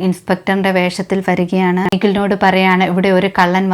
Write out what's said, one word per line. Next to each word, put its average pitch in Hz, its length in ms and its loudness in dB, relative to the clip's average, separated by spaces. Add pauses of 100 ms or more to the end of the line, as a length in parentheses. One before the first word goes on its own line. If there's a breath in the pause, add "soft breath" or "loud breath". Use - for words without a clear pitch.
ഇൻസ്പെക്ടറിൻ്റെ 190 720 -2
വേഷത്തിൽ 190 480 -2
വരികയാണ്. 180 640 0
നിഖിലിനോട് 202 440 0 (100)
പറയാണ് 185 460 2
ഇവിടെ 190 280 0
ഒരു 190 180 0
കള്ളൻ 185 360 2